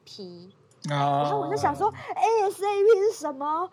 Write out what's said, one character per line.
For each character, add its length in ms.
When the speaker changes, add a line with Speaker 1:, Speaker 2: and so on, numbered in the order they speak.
Speaker 1:
P。 480
Speaker 2:
啊。 320
Speaker 1:
然 80
后 100
我 80
就 80
想 180
说 140
，A 640
S 140
A 200
P 220
是 60
什 200
么？ 400